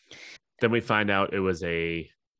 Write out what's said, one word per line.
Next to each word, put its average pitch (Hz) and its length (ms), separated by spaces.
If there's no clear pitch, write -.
Then 117 100
we 117 100
find 104 300
out 98 220
it 98 60
was 92 240
a 85 460